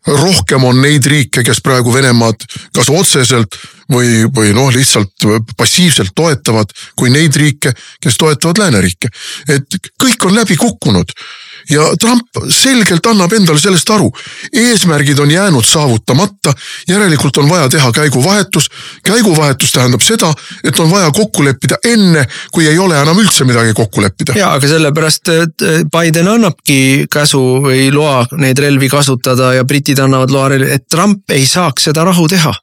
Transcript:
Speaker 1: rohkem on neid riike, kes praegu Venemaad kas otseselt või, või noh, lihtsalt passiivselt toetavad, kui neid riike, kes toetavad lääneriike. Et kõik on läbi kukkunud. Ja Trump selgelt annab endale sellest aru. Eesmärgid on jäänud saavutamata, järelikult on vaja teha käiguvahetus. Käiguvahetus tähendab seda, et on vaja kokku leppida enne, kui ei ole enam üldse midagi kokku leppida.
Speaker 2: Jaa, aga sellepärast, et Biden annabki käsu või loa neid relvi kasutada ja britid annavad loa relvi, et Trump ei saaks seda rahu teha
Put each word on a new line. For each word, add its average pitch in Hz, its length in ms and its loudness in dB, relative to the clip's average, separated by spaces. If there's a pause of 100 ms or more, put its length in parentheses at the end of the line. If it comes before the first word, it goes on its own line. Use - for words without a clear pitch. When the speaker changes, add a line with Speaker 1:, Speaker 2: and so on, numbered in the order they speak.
Speaker 1:
rohkem 147 580 0
on 127 180 2
neid 143 240 2
riike, 143 380 0
kes 127 200 0
praegu 123 280 0
Venemaad 120 540 0 (280)
kas 131 140 0
otseselt 131 720 0 (340)
või, 120 400 2
või 107 240 2
noh, 135 160 2
lihtsalt 117 540 0 (300)
passiivselt 123 600 0
toetavad, 127 560 -2 (240)
kui 123 160 0
neid 151 240 2
riike, 143 360 0 (280)
kes 143 200 -4
toetavad 165 420 0
lääneriike. 104 480 0 (380)
Et 139 300 -2 (220)
kõik 247 280 0
on 196 80 2
läbi 220 240 0
kukkunud. 101 520 -2 (560)
Ja 147 160 2 (160)
Trump 233 380 0 (140)
selgelt 214 580 0
annab 190 260 2
endale 160 240 2
sellest 185 320 0
aru. 190 160 2 (480)
Eesmärgid 165 640 2
on 147 100 2
jäänud 165 380 2
saavutamata, 139 880 0 (340)
järelikult 165 540 0
on 143 60 2
vaja 165 200 2
teha 135 240 2
käiguvahetus. 151 800 0 (340)
Käiguvahetus 156 680 0
tähendab 123 320 0
seda, 220 260 0 (340)
et - 160 -2
on 160 100 2
vaja 185 220 2
kokku 208 320 0
leppida 139 400 -2
enne, 190 400 2 (280)
kui 160 160 2
ei 156 100 2
ole 185 220 2
enam 160 200 2
üldse 165 280 2
midagi 113 280 2
kokku 107 280 -2
leppida. - 340 -4
Speaker 2:
Jaa, 190 180 0
aga 139 140 0
sellepärast, 160 640 -2
et 165 320 -2 (260)
Biden 165 360 0
annabki 190 520 0 (320)
käsu 143 300 0 (220)
või 135 280 2
loa 143 300 0 (180)
neid 135 240 0
relvi 139 240 0
kasutada 131 680 0
ja 127 100 0
britid 143 320 -2
annavad 135 320 0
loa 135 220 0
relvi, 135 180 -2
et 139 160 -4
Trump 196 480 0
ei 135 100 2
saaks 165 440 -2
seda 160 180 0
rahu 170 240 2
teha 156 300 0